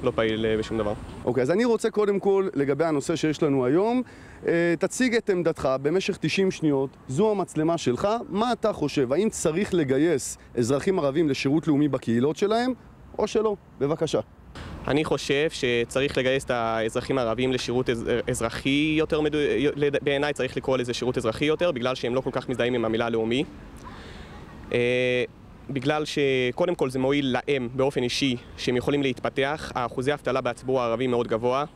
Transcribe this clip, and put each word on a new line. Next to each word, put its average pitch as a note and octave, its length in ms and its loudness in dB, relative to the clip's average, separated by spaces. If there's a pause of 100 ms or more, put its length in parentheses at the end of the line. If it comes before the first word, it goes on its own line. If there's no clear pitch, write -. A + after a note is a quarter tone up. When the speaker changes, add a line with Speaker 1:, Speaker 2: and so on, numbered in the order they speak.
Speaker 1:
לא B2+ 120 2
פעיל, A2 300 0
אה, A2 120 2
בשום A2 200 -2
דבר. G#2 160 0 (320)
Speaker 2:
אוקיי, B2 180 2
אז C3+ 80 0
אני G#3+ 140 4
רוצה A3+ 240 2
קודם G3+ 300 2
כל, G3 340 2
לגבי C#3 320 0
הנושא D#3 300 0
שיש D#3 280 0
לנו C#3 220 2
היום, G#3 360 4 (460)
אה, E3+ 320 2
תציג A#3 360 0
את A3 140 0
עמדתך E3 400 0 (120)
במשך F3+ 400 0
תשעים F#3+ 300 2
שניות, C#3 380 0 (180)
זו G3 240 2
המצלמה E3+ 460 0
שלך, B2+ 300 0 (220)
מה G#3+ 220 0
אתה A3 220 0
חושב? C3+ 400 0
האם G3+ 160 4
צריך F3+ 440 0
לגייס D3 640 2 (200)
אזרחים C#3 420 2
ערבים D3 300 2
לשירות C#3 380 0
לאומי D3 200 4
בקהילות B2+ 480 2
שלהם, A#3 380 2 (460)
או G#3+ 80 2
שלא? G#3+ 280 2 (240)
בבקשה. C#3+ 400 0 (680)
Speaker 1:
אני D3+ 180 2
חושב D3 460 0
שצריך B2 680 0
לגייס C3 280 2
את - 60 -4
האזרחים A2+ 680 0
הערבים B2 340 0
לשירות B2+ 380 0
אז-, A#2 200 -2 (200)
אזרחי C3+ 680 0
יותר D#3 240 0
מדו-, D3+ 160 0 (380)
לד-, C#3+ 280 0
בעיניי C#3+ 300 0
צריך B2+ 240 -4
לקרוא C3 200 0
לזה B2 160 -2
שירות B2 240 -2
אזרחי A#2 280 0
יותר, E3 260 2
בגלל B2+ 240 -2
שהם B2 200 -2
לא C3 60 2
כל C3+ 120 -4
כך B2+ 160 -4
מזדהים A#2+ 240 0
עם A#2 120 0
המילה A2+ 240 0
לאומי. A#2 340 0 (1300)
אה, B2 500 2 (460)
בגלל C#3+ 360 0
שקודם C#3 720 0
כל C#3 140 0
זה C3 100 -4
מועיל C3+ 380 0
להם B2+ 360 -2
באופן C3 300 0
אישי, B2 320 0 (220)
שהם B2 200 0
יכולים C#3+ 240 0
להתפתח. C3+ 760 -2
האחוזי B2+ 360 -2
האבטלה C3 300 0
בציבור B2+ 400 -2
הערבי A#2 260 0
מאוד A#2+ 200 2
גבוה B2 380 0 (100)